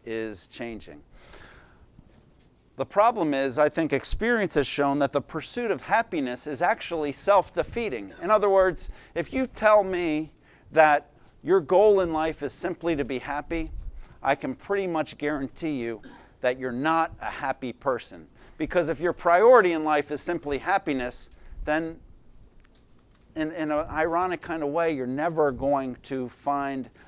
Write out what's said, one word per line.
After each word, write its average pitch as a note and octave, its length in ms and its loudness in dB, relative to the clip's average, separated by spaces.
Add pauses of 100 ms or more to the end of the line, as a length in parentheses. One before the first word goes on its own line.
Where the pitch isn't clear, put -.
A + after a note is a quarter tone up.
is A2 420 -8
changing. G#2+ 540 -14 (1800)
The C3 80 -2
problem G#3 480 4
is, C3+ 240 0
I D3+ 100 6
think D#3 240 0
experience G#3+ 640 0
has C#3+ 100 4
shown C#3+ 340 0
that C#3+ 120 2
the C#3 100 0
pursuit G#3+ 500 -6
of D3 100 -2
happiness E3 640 -2
is C#3 140 -6
actually E3+ 500 -2
self-defeating. E3 1120 0
In F3+ 100 0
other G#3 180 4
words, F#3+ 400 4 (240)
if E3+ 200 -4
you C4 120 0
tell G#3+ 380 4
me E3+ 480 -2 (400)
that D3+ 380 6 (340)
your F3 160 4
goal F#3+ 400 6
in E3+ 140 0
life D#3 300 -4
is C3+ 100 -6
simply E3+ 420 -4
to C#3 80 -2
be B2 160 -4
happy, D#3 520 -6 (520)
I C#3 120 2
can C3 200 -6
pretty G3 320 -4
much D#3+ 300 -4
guarantee D3 560 -6
you A#2 280 -6 (380)
that B2+ 180 0
you're C3 140 -6
not D#3+ 400 0 (100)
a A2 80 -6
happy C3 440 -6
person. A2+ 520 -6 (320)
Because D#3+ 300 0
if D3 120 -4
your E3 140 0
priority F#3+ 600 6
in D#3+ 100 -2
life D3+ 280 0
is C#3 100 -6
simply D#3+ 360 -4
happiness, C#3 720 -4 (360)
then E3 340 -4 (1400)
in, D#3 160 -4
in D#3+ 180 -6
an D3+ 200 0
ironic E3 520 0
kind E3 220 -6
of C#3+ 60 -2
way, E3 240 0
you're B2+ 120 -4
never D3 460 0
going C3 520 -2
to C3 260 -6
find C#3 600 -6 (180)